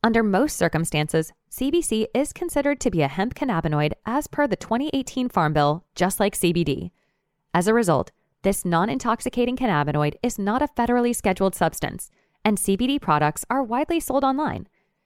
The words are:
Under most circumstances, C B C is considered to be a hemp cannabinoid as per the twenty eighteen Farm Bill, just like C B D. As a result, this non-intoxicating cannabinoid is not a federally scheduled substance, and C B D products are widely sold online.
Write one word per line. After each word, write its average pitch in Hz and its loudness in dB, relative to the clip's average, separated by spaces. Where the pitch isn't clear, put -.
Under 226 4
most 214 2
circumstances, 160 0
C 277 -4
B 339 2
C 220 0
is 285 0
considered 294 -2
to 240 0
be 170 0
a 135 2
hemp 185 -2
cannabinoid 156 0
as 262 -2
per 294 0
the 214 0
twenty 262 -4
eighteen 254 -4
Farm 156 0
Bill, 151 2
just 185 0
like 208 2
C 175 2
B 170 2
D. 160 -2
As 175 4
a 220 4
result, 180 2
this 196 -2
non-intoxicating 240 0
cannabinoid 147 0
is - -2
not 208 0
a - 0
federally 240 2
scheduled 190 0
substance, - -4
and 208 2
C 196 0
B 240 -2
D 277 0
products 151 0
are 262 0
widely 269 -2
sold 269 0
online. 269 -2